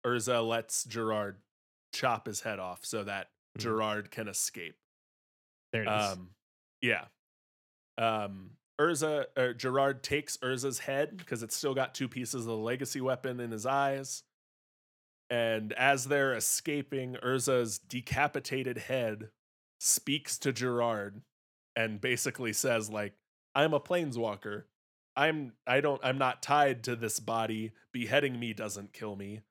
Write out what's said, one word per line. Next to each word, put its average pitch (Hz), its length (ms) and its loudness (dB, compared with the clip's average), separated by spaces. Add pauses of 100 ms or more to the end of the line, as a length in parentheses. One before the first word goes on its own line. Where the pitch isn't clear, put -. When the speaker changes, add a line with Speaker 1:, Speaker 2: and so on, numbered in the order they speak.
Speaker 1:
Urza 120 420 2
lets 117 380 -2
Gerard 110 520 -2 (560)
chop 117 320 0
his 107 160 -6
head 107 180 -4
off 90 260 -8
so 107 180 -4
that 98 260 -6 (260)
Speaker 2:
Hmm. 113 60 -8
Speaker 1:
Gerard 107 500 0
can 110 160 -8
escape. - 500 -6 (960)
Speaker 2:
There 113 100 0
it 110 60 0
is. 107 280 2
Speaker 1:
Um, 90 120 -16 (520)
yeah. 110 240 0 (920)
Um, 104 540 0 (280)
Urza, 151 460 2 (120)
uh, 127 160 2
Gerard 131 500 2
takes 147 340 -2
Urza's 127 420 -2
head 147 480 -2
'cause 117 160 -4
it's 110 120 -6
still 135 200 -2
got 131 180 0
two 131 140 -4
pieces 123 340 -6
of 113 60 -6
the 113 100 -2
legacy 127 420 -4
weapon 127 400 -2
in 117 120 -6
his 110 140 -6
eyes. 135 580 0 (1040)
And 113 440 0
as 131 320 4
they're 135 280 2
escaping, 135 840 -2
Urza's 123 640 2
decapitated 131 1000 -2
head 110 540 -2 (480)
speaks - 600 0
to 139 120 2
Gerard 117 680 0 (540)
and 110 260 0
basically 123 500 0
says, 113 380 2
like, 104 280 -4 (380)
"I'm 156 180 6
a 139 60 4
planeswalker. 113 840 -2 (500)
I'm, 147 400 2 (100)
I 131 140 6
don't, 143 240 2
I'm 131 140 2
not 127 260 2
tied 139 420 4
to 120 120 -2
this 113 240 -2
body. 113 500 -2 (220)
Beheading 127 480 0
me 117 120 -4
doesn't 104 400 -8
kill 104 220 -8
me. 101 360 -10